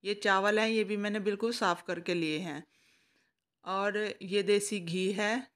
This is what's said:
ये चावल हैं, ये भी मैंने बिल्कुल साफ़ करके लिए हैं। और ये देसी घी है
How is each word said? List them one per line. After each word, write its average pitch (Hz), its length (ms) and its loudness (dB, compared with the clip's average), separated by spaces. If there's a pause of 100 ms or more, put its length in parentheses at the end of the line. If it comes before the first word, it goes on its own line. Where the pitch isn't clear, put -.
ये 196 100 -2
चावल 208 460 4
हैं, 220 100 2
ये 220 140 2
भी 202 140 -2
मैंने 208 220 -2
बिल्कुल 208 320 0
साफ़ 190 320 0
करके 175 300 -4
लिए 156 260 0
हैं। 147 240 -8 (1000)
और 202 560 -2
ये 196 220 0
देसी 202 360 2
घी 185 320 -2
है 214 440 -2